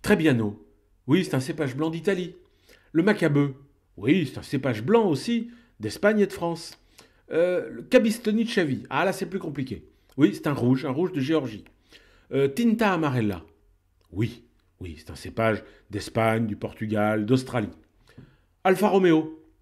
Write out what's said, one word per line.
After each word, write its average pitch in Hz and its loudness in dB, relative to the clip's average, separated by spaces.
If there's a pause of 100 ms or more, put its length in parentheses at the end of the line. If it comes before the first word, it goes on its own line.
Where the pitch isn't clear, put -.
Trebbiano. 135 2 (440)
Oui, 170 4
c'est 160 -6
un 131 2
cépage 147 -4
blanc 156 -2
d'Italie. 170 -4 (560)
Le 160 2
Macabeu. 147 2 (400)
Oui, 151 2
c'est - -12
un 95 -14
cépage 131 -4
blanc 214 2
aussi, 226 -2 (300)
d'Espagne 208 0
et 190 4
de - -8
France. 170 -8 (520)
Euh, 175 0
le - -12
Cabistoni 220 2
de 226 -4
Chavy. 143 -2
Ah, 147 0
là, 190 0
c'est 185 -6
plus 180 -8
compliqué. 139 -10 (280)
Oui, 151 4
c'est - -6
un 151 0
rouge, 127 2
un 139 -4
rouge 170 -2
de 147 -4
Géorgie. 131 -2 (680)
Euh, 139 2
Tinta 220 2
Amarella. 123 -2 (680)
Oui, 101 -4 (340)
oui, 87 -12
c'est - -20
un 78 -12
cépage 113 -2 (260)
d'Espagne, 110 -2
du 104 -4
Portugal, 104 -2
d'Australie. 120 -2 (880)
Alfa 190 4
Romeo. 170 4 (200)